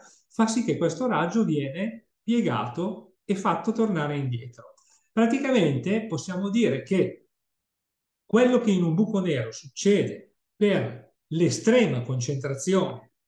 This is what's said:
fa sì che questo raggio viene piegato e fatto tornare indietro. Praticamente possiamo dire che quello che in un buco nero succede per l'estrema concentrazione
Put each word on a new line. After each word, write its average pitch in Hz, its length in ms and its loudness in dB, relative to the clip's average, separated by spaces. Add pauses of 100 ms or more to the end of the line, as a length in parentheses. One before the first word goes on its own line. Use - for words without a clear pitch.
(340)
fa 220 140 2
sì 233 160 -2
che 143 140 -2
questo - 300 -2
raggio 180 360 0
viene 160 640 -4 (160)
piegato 180 1040 -4
e 202 100 -2
fatto 202 380 -2
tornare 165 440 -2
indietro. 127 560 -8 (380)
Praticamente 220 960 2
possiamo 180 420 -6
dire 202 340 0
che - 440 -2 (1000)
quello 247 360 4
che 220 100 2
in 180 120 4
un 160 120 2
buco 208 240 0
nero 135 320 -2
succede - 840 -2 (180)
per 175 600 -2 (120)
l'estrema 165 760 2
concentrazione 135 1120 -2 (160)